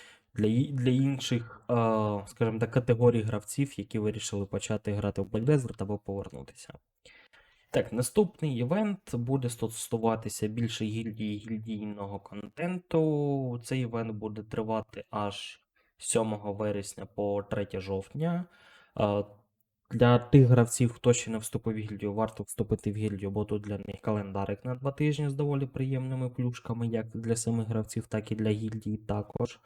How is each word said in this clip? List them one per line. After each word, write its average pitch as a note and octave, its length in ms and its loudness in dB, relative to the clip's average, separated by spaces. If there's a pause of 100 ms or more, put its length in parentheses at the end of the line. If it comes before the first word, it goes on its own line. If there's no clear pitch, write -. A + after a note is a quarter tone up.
(340)
для G#2+ 140 2
і-, C3 260 2
для B2+ 160 2
інших, B2+ 800 0
е, B2 40 2 (540)
скажімо A2+ 320 0
так, A2+ 120 0
категорій A#2+ 500 4
гравців, G#2+ 580 -2
які G#2+ 200 -4
вирішили G#2 460 -2
почати G#2 480 -2
грати G2+ 280 0
в G2 40 -2
Black A2+ 200 -2
Desert C3+ 320 2
або G2+ 200 -4
повернутися. - 760 -10 (960)
Так, - 240 0
наступний C#3+ 640 0
івент F#3 580 -2
буде B2 340 0
стосуватися A2+ 1000 -2
більше A2 380 -2
гільдії, G#2+ 520 -4
гільдійного G#2 840 -8
контенту. C#3+ 1400 -2
Цей C3 180 -2
івент A#2 300 -4
буде G#2+ 320 -8
тривати A2 680 -4
аж G#2 520 -6 (360)
сьомого G#2 560 0
вересня G2+ 520 -4
по G2+ 380 -2
третє G2+ 360 -4
жовтня. C#3+ 640 -2 (540)
Е, G2+ 240 2 (680)
для A#2+ 280 8
тих C3 280 10
гравців, A#2+ 460 6
хто A#2+ 200 4
ще - 180 0
не A2 60 -2
вступив A2 380 -4
в - 20 -4
гільдію, G#2 360 -4
варто G#2+ 300 -2
вступити G#2+ 480 -2
в G2 40 -6
гільдію, G#2 360 -2
бо G#2 140 0
тут G#2 160 -2
для G#2 160 -6
них G2 240 -10
календарик G2+ 640 -2
на B2+ 100 -2
два C3+ 160 -2
тижні D3 380 0
з C#3 40 -2
доволі C#3+ 320 0
приємними C3 640 -2
плюшками, A#2+ 580 -2
як A2+ 200 -2
для A2+ 280 -2
самих A#2 320 0
гравців, A2 400 -2
так G#2+ 240 -4
і A2 40 0
для A2 140 2
гільдії G#2+ 480 -2
також G#2+ 680 -4